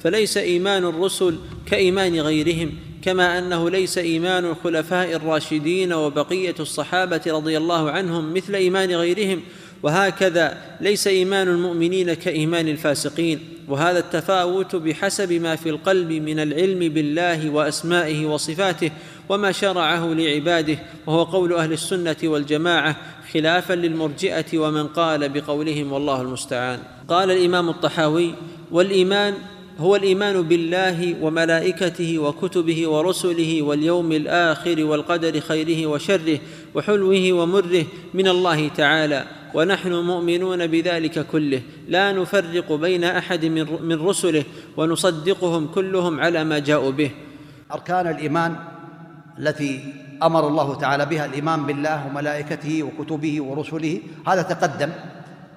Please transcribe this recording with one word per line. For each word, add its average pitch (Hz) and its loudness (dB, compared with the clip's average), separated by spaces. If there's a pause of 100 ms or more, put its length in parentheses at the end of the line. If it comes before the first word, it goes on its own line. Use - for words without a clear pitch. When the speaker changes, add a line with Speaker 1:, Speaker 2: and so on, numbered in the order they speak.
Speaker 1:
فليس 202 2
إيمان 185 2
الرسل 180 0 (300)
كإيمان 190 2
غيرهم، 156 0 (300)
كما 180 2
أنه 175 0
ليس 185 0
إيمان 175 0
الخلفاء 165 -2
الراشدين 160 0
وبقية 160 0
الصحابة 170 -2
رضي 160 0
الله 160 0
عنهم 165 -2
مثل 190 -4
إيمان 190 2
غيرهم، 180 0 (420)
وهكذا 170 2 (220)
ليس 196 2
إيمان 190 2
المؤمنين 175 2
كإيمان 160 0
الفاسقين، 147 -2 (280)
وهذا 165 2
التفاوت 180 0
بحسب 175 -2
ما 165 0
في 165 -6
القلب 165 0
من 156 -2
العلم 165 0
بالله 156 0
وأسمائه 156 0
وصفاته 160 -2 (380)
وما 196 2
شرعه 170 0
لعباده، 160 0 (280)
وهو 160 4
قول 175 2
أهل 165 0
السنة 165 -2
والجماعة، 151 2 (380)
خلافا 175 2
للمرجئة 160 -2
ومن 151 0
قال 151 0
بقولهم، 147 -2
والله 139 0
المستعان. 127 -4 (300)
قال 185 4
الإمام 180 4
الطحاوي: 165 0 (360)
"والإيمان 196 4 (440)
هو 185 4
الإيمان 196 2
بالله 170 2
وملائكته 165 2
وكتبه 160 0
ورسله 165 2
واليوم 160 2
الآخر 160 2
والقدر 156 0
خيره 160 0
وشره 160 2 (360)
وحلوه 190 4
ومره 175 2 (300)
من 190 4
الله 175 2
تعالى، 151 2 (300)
ونحن 175 2
مؤمنون 175 0
بذلك 165 0
كله، 143 0 (260)
لا 196 2
نفرق 175 0
بين 170 2
أحد 175 0
من، 160 0 (160)
من 165 -2
رسله، 170 2 (320)
ونصدقهم 165 0
كلهم 180 0
على 160 2
ما 156 0
جاءوا 139 2
به". 139 0 (600)
Speaker 2:
أركان 175 -2
الإيمان 160 -2 (840)
التي 143 -2 (420)
أمر 165 4
الله 147 0
تعالى 143 0
بها، 151 -2
الإيمان 147 -2
بالله 147 -2
وملائكته 147 -4
وكتبه 151 -6
ورسله، 151 -6 (260)
هذا 180 2
تقدم، 160 -2 (680)